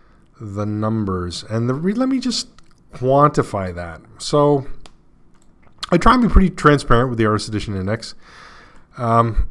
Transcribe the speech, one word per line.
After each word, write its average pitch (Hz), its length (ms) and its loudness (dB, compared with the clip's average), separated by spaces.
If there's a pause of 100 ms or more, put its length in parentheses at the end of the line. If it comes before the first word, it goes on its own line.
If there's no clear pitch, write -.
(400)
the 104 260 -8
numbers. 104 840 -4
And 113 200 -2
the 127 40 -2
re-, 165 200 -2
let 254 160 -2
me 269 100 0
just - 300 -6 (440)
quantify 131 800 2
that. 85 260 -12 (180)
So 147 480 0 (1200)
I 180 60 2
try 226 160 6
and 254 80 4
be 214 80 2
pretty 190 220 6
transparent 135 580 4
with 117 80 -4
the 110 80 2
Artist 107 240 0
Edition 104 260 -6
Index. 98 380 -6 (840)
Um, 117 540 0